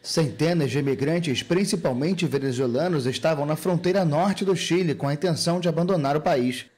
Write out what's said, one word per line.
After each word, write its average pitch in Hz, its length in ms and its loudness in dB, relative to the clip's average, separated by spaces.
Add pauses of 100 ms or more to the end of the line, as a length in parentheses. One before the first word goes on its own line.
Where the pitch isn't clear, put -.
Centenas 156 680 0
de 127 80 0
imigrantes, 139 640 0
principalmente 170 800 0
venezuelanos, 135 800 0
estavam 143 400 0
na 151 120 -2
fronteira 180 480 0
norte 180 400 0
do 190 100 2
Chile 170 400 0
com 139 140 -2
a 143 40 0
intenção 170 460 0
de 175 100 0
abandonar 160 480 2
o 151 40 2
país. 127 460 0 (120)